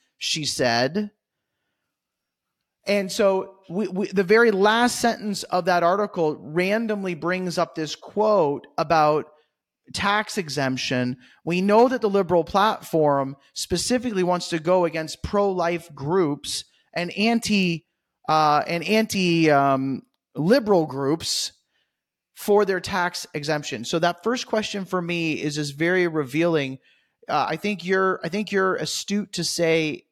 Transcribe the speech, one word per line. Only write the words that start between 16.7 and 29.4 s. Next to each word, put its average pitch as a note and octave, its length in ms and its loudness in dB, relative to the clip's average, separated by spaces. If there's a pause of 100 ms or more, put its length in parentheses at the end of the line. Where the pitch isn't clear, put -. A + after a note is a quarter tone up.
and F3 240 -4
anti, G#3 680 2 (440)
uh, D3+ 380 4
and D#3 160 -4
anti, F3+ 640 2
um, C3+ 540 2 (320)
liberal G3 500 4
groups C#3 680 -4 (800)
for G#3 300 4
their F#3+ 140 -2
tax F3 540 -4
exemption. D3 520 -6
So E3+ 140 -2
that E3+ 240 -2
first A#3+ 240 -2
question G#3+ 380 -4
for F3+ 160 -4
me E3 400 -2
is D3 140 -4
just C#3+ 220 -6
very F3 300 0
revealing. D3+ 720 -2 (500)
Uh, C#3 200 0
I D#3+ 60 -2
think F3 300 -6
you're, F#3+ 380 0
I E3+ 60 -6
think G3 220 -4
you're F#3+ 240 0
astute - 580 -4
to E3+ 100 -4